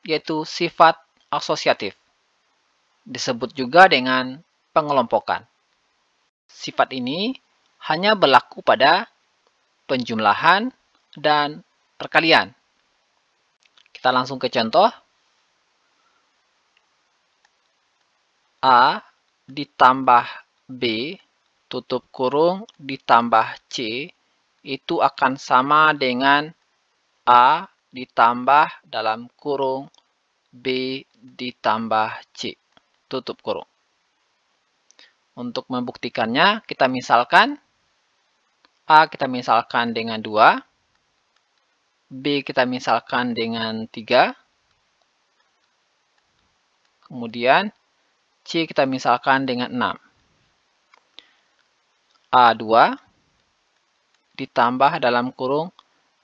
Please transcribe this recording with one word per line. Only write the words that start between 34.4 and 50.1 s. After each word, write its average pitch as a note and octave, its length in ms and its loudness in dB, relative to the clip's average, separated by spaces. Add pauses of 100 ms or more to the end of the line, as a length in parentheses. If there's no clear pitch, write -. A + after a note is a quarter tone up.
Untuk A#2+ 360 -12
membuktikannya, B2+ 960 -2
kita - 240 -2
misalkan C3+ 680 0 (1300)
A D#3 240 6
kita - 200 -8
misalkan A#2 640 -2
dengan A2+ 280 -8
dua, A2 360 4 (1500)
B C#3 320 -4
kita C3 240 -2
misalkan B2 720 -4
dengan A3 520 -6
tiga, A3 440 0 (2750)
kemudian B2+ 640 -2 (760)
C E3 240 -4
kita C#3+ 160 0
misalkan C3 640 0
dengan B2 240 -6
enam. A2 240 -4 (2250)